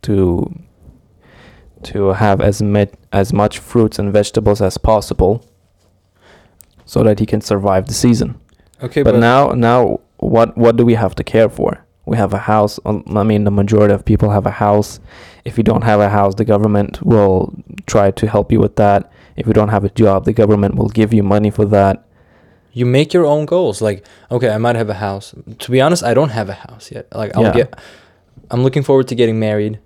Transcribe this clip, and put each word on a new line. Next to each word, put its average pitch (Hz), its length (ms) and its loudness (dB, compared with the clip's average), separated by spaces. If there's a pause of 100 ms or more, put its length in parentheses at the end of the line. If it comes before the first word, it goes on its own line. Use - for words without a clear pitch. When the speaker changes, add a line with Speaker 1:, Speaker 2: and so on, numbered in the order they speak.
Speaker 1:
to, 92 500 0 (1300)
to 101 300 -2
have 101 280 0
as 101 200 0
met-, 101 340 0 (160)
as 98 220 -2
much 104 260 -2
fruits - 400 -2
and 101 120 -4
vegetables 104 500 0
as 95 160 -2
possible 107 680 -2 (1400)
so 120 180 -2
that 107 160 2
he 110 60 0
can 107 160 -4
survive 95 460 -2
the - 60 -8
season. 120 460 0 (420)
Speaker 2:
Okay, 135 220 -4
Speaker 1:
But 117 100 4
Speaker 2:
but 123 60 4
Speaker 1:
now, 127 320 4
now 117 480 2 (180)
what, 113 400 0
what 117 180 4
do 120 100 4
we 117 100 4
have 110 200 -2
to - 80 -6
care 110 260 2
for? - 360 -6 (200)
We - 120 -4
have 101 160 -2
a 101 60 -4
house. 107 460 0
Um, 107 180 -4 (120)
I 104 80 0
mean, 107 200 0
the 101 80 0
majority 101 420 2
of 98 100 -4
people 107 280 2
have 104 160 0
a 104 40 -4
house. 104 480 0 (460)
If 117 120 -8
you 117 60 0
don't - 200 0
have 107 160 2
a 104 100 2
house, 101 260 0
the 107 100 -2
government 104 580 0
will 98 500 2 (320)
try 101 260 2
to 110 160 -4
help 107 240 -2
you 113 80 2
with 107 180 0
that. 101 340 0 (240)
If - 100 -8
you 113 80 0
don't 107 160 2
have 101 140 0
a 101 60 -2
job, 98 360 2
the - 80 -2
government 101 420 2
will 104 140 0
give 110 240 0
you 107 80 2
money 104 300 0
for 104 140 0
that. 98 400 2 (680)
Speaker 2:
You 120 120 -4
make 139 280 0
your 175 120 4
own 151 200 0
goals. 151 360 -2
Like, 104 240 -4 (260)
okay, 123 180 0
I 107 80 -2
might 117 180 0
have 113 140 -4
a 104 60 -6
house. 98 400 -8 (240)
To - 120 -10
be 131 100 2
honest, 170 220 0
I 117 100 0
don't 135 160 2
have 110 200 -6
a 98 40 -10
house - 380 -20
yet. 127 220 -16
Like, 107 220 -8
I'll - 80 2
Speaker 1:
Yeah. 101 100 0
Speaker 2:
get, - 260 -2 (720)
I'm 123 140 -2
looking 131 200 0
forward 135 260 2
to 123 60 -6
getting 113 240 0
married. 107 460 -4